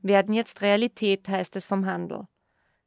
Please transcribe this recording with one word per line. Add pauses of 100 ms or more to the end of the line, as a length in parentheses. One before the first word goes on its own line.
werden
jetzt
Realität,
heißt
es
vom
Handel. (580)